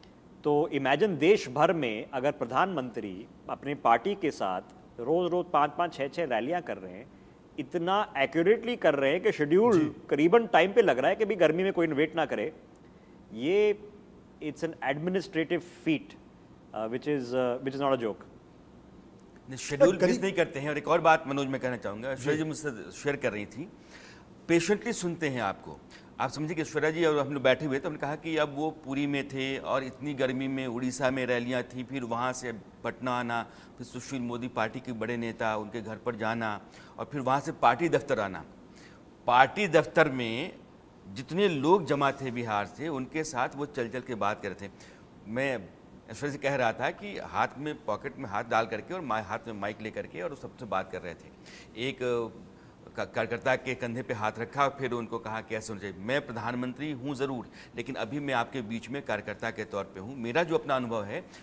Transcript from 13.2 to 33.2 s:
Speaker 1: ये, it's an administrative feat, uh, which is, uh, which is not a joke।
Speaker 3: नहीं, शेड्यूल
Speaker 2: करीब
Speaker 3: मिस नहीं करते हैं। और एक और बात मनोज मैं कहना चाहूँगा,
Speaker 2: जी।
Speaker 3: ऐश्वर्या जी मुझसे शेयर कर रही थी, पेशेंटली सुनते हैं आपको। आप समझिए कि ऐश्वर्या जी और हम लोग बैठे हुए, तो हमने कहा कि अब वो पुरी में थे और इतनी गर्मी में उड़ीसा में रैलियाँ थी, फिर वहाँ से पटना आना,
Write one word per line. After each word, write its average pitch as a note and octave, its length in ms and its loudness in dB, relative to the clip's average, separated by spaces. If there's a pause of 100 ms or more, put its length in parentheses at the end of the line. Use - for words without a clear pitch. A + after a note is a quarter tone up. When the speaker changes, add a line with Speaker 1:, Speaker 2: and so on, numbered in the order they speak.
Speaker 1:
ये, G3+ 460 2 (640)
it's D3+ 200 -6
an D#3+ 60 0
administrative D#3+ 920 -2
feat, - 460 -2
uh, - 800 -10
which B2 180 -6
is, D3 160 0
uh, B2 380 0
which C3+ 140 -4
is C3+ 60 -4
not C#3 120 4
a C3 60 4
joke। A2 260 -4 (1200)
Speaker 3:
नहीं, C3 100 -10
शेड्यूल D3 400 0
Speaker 2:
करीब F3+ 140 4
Speaker 3:
मिस - 100 -2
नहीं F#3+ 120 -2
करते D#3 260 -2
हैं। C#3+ 100 -4
और D3 80 -4
एक C#3+ 100 -6
और D#3+ 140 2
बात D#3+ 260 6
मनोज C#3 200 -2
मैं C3 140 -4
कहना B2+ 160 -2
चाहूँगा, A2 360 -8
Speaker 2:
जी। C3 80 -8
Speaker 3:
ऐश्वर्या D3 160 0
जी D#3 60 -2
मुझसे C#3+ 480 -6
शेयर C#3+ 240 -4
कर B2 160 0
रही G#2 140 -4
थी, C#3 260 -12 (760)
पेशेंटली G3 460 2
सुनते E3+ 360 -2
हैं B2+ 120 -2
आपको। F#2 360 -4 (420)
आप B2+ 100 0
समझिए D3+ 260 -4
कि D#3 60 -2
ऐश्वर्या D3+ 300 0
जी E3 140 2
और D3 220 4
हम C#3+ 60 -4
लोग C#3 100 -2
बैठे C3 220 6
हुए, C3 140 0
तो C3 80 -6
हमने D3 120 -6
कहा C#3+ 160 -2
कि D#3+ 220 -4
अब D3 180 0
वो D3+ 160 -2
पुरी C#3 360 -4
में C#3 200 0
थे C3+ 300 -4
और G#2+ 260 0
इतनी C3 300 -8
गर्मी C3 340 0
में C3+ 200 -2
उड़ीसा B2+ 440 0
में C3 140 0
रैलियाँ B2 380 0
थी, B2+ 200 -10
फिर B2+ 200 -6
वहाँ A#2+ 300 -2
से B2 200 -6 (300)
पटना A#2+ 280 -4
आना, A#2+ 360 -2 (300)